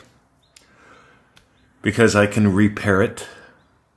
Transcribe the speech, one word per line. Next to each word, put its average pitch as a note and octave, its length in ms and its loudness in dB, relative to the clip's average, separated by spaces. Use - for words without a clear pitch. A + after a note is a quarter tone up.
Because G#2+ 340 2
I G2+ 100 4
can G#2 280 0
repair G#2 480 0
it, - 260 -6